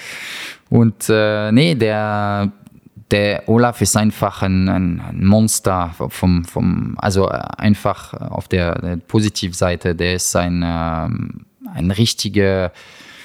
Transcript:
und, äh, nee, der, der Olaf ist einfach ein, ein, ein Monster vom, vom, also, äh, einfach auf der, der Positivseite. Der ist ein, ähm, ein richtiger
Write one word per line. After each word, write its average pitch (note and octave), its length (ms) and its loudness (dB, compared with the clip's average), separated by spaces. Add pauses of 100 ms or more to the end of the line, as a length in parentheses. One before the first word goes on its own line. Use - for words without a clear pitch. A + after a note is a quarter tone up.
(680)
und, A2+ 400 2
äh, G#2+ 440 2
nee, D#3 220 4
der, G#2 800 0 (580)
der G#2 380 0
Olaf A#2 320 4
ist G#2 160 2
einfach G#2+ 460 0
ein, F#2+ 260 2
ein, F2+ 400 0
ein F2 160 -4
Monster F#2+ 680 2 (140)
vom, F2 360 0
vom, F2 540 -2
also, F#2+ 320 0
äh, A#1+ 100 -4 (160)
einfach - 560 0
auf - 360 -10
der, F2 320 0
der F2 160 -4
Positivseite. F#2 960 -2
Der F2+ 220 0
ist - 200 -2
ein, F2 300 0
ähm, E2 800 -4 (280)
ein F2+ 160 -2
richtiger G2 800 0 (540)